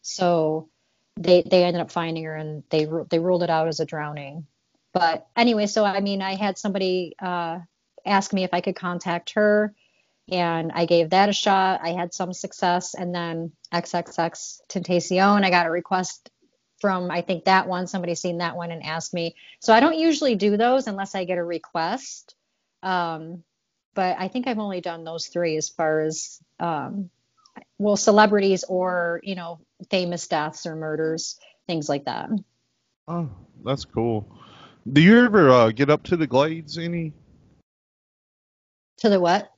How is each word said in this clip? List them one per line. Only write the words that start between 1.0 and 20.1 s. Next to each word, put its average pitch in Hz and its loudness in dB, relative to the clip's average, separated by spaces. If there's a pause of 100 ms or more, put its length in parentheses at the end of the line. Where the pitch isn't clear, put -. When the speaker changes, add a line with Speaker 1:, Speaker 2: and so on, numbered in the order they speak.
Speaker 1:
they, 175 6
they 180 4
ended 175 0
up - -6
finding 165 -4
her, 156 -8
and 156 -8
they 156 0
ru-, 156 -6
they 170 0
ruled 175 0
it 165 -2
out 160 0
as 156 -6
a 156 -2
drowning. 147 -10 (460)
But 165 0
anyway, 226 2
so, 208 0
I 196 0
mean, 196 -4
I 190 -4
had 196 -4
somebody, 185 -4
uh, 175 -6 (440)
ask 202 0
me 185 0
if 175 -4
I 180 0
could 185 -4
contact 175 -6
her, 208 2 (540)
and 170 -2
I 170 0
gave 170 4
that 196 4
a - -2
shot. 190 2
I 170 -4
had 175 -6
some 180 -8
success, 180 -4
and 175 -8
then 165 -6 (200)
X 170 -6
X 170 -6
X - -6
Tentacion, 185 2
I - 2
got 175 4
a 165 -2
request 180 -4 (500)
from, 180 -2
I 170 -2
think, 170 -4
that 190 4
one. 180 -4
Somebody 175 -4
seen 175 -6
that 170 -6
one 170 -8
and 160 -12
asked 160 -8
me. 165 -6 (240)
So 226 4
I 220 8
don't 320 4
usually 311 2